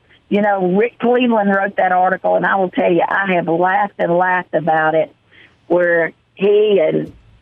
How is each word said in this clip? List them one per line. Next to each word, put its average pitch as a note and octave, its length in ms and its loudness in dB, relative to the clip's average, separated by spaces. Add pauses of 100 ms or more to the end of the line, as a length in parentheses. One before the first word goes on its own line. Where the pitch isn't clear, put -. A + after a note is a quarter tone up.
(280)
you G#3 140 0
know, G3 240 0 (100)
Rick - 220 -2
Cleveland A#3 560 0
wrote G3 220 -2
that F#3 160 0
article, F#3 440 0
and F3+ 80 -2
I G3 120 0
will F#3+ 140 -2
tell F#3 220 0
you, E3 160 0
I F#3+ 260 -2
have F3 140 -2
laughed F#3 500 -2
and E3+ 180 0
laughed F3+ 380 -2
about D#3 400 0
it, D#3 200 -2 (540)
where E3+ 440 0 (220)
he G#3 460 2
and D#3 320 -2 (300)